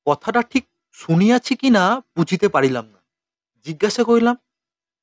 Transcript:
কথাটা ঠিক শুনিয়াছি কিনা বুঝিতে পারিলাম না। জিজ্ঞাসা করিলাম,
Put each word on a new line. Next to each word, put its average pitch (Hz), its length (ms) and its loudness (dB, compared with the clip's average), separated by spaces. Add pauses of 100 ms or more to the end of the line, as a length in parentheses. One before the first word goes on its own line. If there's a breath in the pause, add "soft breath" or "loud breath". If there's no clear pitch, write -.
কথাটা 220 360 -2
ঠিক - 240 -6 (260)
শুনিয়াছি 220 640 0
কিনা 233 440 0 (160)
বুঝিতে 180 320 0
পারিলাম 131 380 -2
না। 104 120 -20 (640)
জিজ্ঞাসা 208 420 -4
করিলাম, 233 320 2 (680)